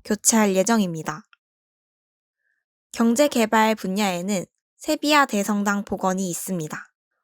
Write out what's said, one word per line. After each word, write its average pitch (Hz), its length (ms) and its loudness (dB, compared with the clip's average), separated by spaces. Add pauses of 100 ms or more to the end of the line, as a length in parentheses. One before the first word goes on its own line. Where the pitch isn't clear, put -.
교체할 208 540 2
예정입니다. 175 680 0 (1700)
경제개발 233 840 2
분야에는 190 720 -2 (300)
세비야 294 500 2
대성당 202 600 -2
복원이 190 440 -2
있습니다. 165 480 -6 (460)